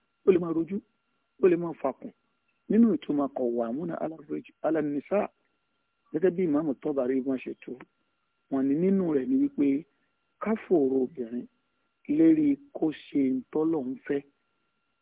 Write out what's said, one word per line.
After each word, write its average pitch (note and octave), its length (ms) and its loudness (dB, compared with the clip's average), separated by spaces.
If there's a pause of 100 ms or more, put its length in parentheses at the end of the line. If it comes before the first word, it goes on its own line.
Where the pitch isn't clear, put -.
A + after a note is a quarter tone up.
(260)
ó G#3 60 6
lè F3+ 80 6
máa E3+ 160 -4
rojú, E3 240 -6 (600)
ó F#3+ 80 4
lè E3+ 100 2
máa E3+ 160 -6
fakùn. - 380 -8 (580)
Nínú A3 240 4
ìtumọ̀ C#3+ 420 -4
قوامون A#2+ 560 -4
على D#3+ 240 -8
الرج-، D3+ 460 -12
على D#3 180 0
النساء، D3+ 520 -4 (840)
gẹ́gẹ́ F3 180 2
bí F3 120 0
Imam D3+ 320 0
Tabari C3+ 460 -2
wọ́n C3 180 -2
ṣe C3+ 200 -10
tú, - 180 -14 (760)
wọ́n C3+ 140 0
ní C#3 100 2
nínú F#3 380 2
rẹ̀ C3 140 0
ni C3 80 0
wípé C#3 500 0 (560)
ká G#3+ 140 -2
fòòró C3+ 480 2
obìnrin A#2+ 440 -8 (640)
lérí D#3 460 6 (160)
kó D#3+ 200 -2
ṣe C#3 380 -2
ń C3 200 -2
tọ́lọ́run D3+ 500 -2
fẹ́, C#3+ 240 -4 (760)